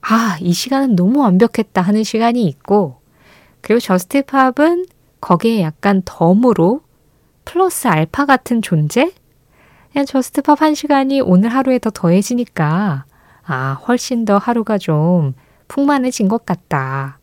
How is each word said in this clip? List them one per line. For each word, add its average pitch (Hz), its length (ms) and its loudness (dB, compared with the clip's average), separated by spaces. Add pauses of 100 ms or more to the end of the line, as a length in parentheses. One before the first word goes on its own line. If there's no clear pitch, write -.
'아, 226 380 -2
이 175 120 0
시간은 262 440 0
너무 202 240 2
완벽했다.' 214 600 0
하는 208 240 0
시간이 233 420 0
있고, 160 540 -2 (600)
그리고 233 200 0
저스트팝은 277 1040 0 (340)
거기에 208 420 0
약간 190 420 0
덤으로 208 800 2 (640)
플러스 349 440 -2
알파 165 380 0
같은 254 340 0
존재? 190 520 0 (800)
그냥 285 140 -2
저스트팝 277 540 0
한 311 140 2
시간이 277 460 0
오늘 196 300 2
하루에 254 280 0
더 220 120 -4
더해지니까, 180 1120 -2 (420)
아, 135 400 -4
훨씬 240 380 -2
더 202 140 2
하루가 226 380 -2
좀 160 580 0 (340)
풍만해진 262 600 0
것 226 160 -2
같다. 135 800 -6